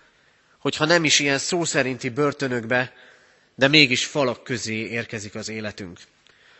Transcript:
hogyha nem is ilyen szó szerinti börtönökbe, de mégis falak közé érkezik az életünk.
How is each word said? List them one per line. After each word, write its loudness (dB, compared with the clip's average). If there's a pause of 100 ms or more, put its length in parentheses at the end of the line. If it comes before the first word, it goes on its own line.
(580)
hogyha -2
nem 4
is 4
ilyen 2
szó -2
szerinti -2
börtönökbe, -2 (640)
de 4
mégis 6
falak -2
közé -6
érkezik -8
az -10
életünk. -10 (600)